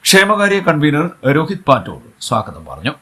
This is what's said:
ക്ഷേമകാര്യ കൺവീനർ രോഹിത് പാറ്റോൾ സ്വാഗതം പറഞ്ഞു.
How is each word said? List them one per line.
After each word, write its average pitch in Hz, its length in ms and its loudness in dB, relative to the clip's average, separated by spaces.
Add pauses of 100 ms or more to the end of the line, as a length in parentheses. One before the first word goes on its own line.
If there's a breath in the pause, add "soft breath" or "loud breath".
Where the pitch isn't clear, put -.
ക്ഷേമകാര്യ 202 600 4
കൺവീനർ 151 400 2 (300)
രോഹിത് 160 320 -2
പാറ്റോൾ 104 340 0 (240)
സ്വാഗതം 85 420 -6
പറഞ്ഞു. 78 240 -8 (100)